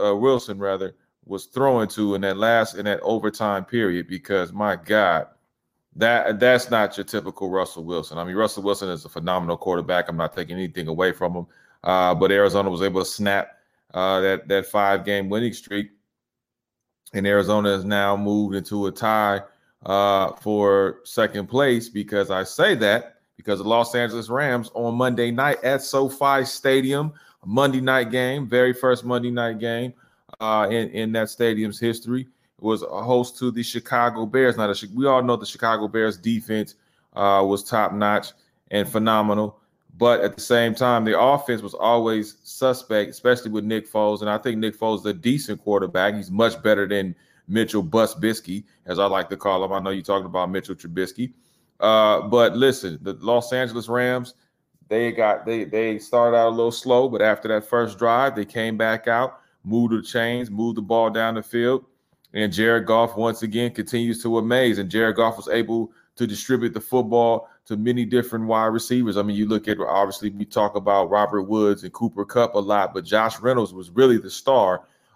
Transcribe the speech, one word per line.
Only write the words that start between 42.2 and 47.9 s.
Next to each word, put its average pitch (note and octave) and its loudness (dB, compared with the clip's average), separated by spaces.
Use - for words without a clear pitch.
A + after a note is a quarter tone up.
suspect, A#2 -2
especially B2 0
with G#2+ -4
Nick G#2+ -4
Foles. G#2 0
And G#2 -2
I G#2+ 0
think A#2+ -4
Nick A2 -4
Foles A2 -2
is F#2+ -10
a G#2 -2
decent A2+ -2
quarterback. F#2+ 0
He's F#2+ -10
much A2+ 0
better G2+ 2
than F#2+ -2
Mitchell G#2+ 0
Busbisky, G#2 -2